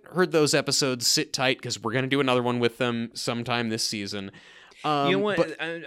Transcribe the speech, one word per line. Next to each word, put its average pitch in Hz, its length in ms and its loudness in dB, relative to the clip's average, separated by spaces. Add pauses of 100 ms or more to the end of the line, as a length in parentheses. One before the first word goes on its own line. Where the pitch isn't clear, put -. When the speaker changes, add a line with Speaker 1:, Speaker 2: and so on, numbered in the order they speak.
(120)
Speaker 1:
heard 170 200 2
those 151 200 4
episodes, 131 540 0
sit - 260 0
tight, 131 300 0
'cause 117 180 -6
we're 110 120 -4
gonna 131 160 0
do 139 120 2
another 127 220 4
one 120 160 0
with 120 180 2
them 117 380 -2
sometime 120 560 -4
this 113 140 -4
season. 101 460 -6 (520)
Um, 143 280 0
Speaker 2:
You 190 60 2
know 196 60 0
what? 208 160 0
Speaker 1:
but 160 240 -2
Speaker 2:
I, 165 240 -8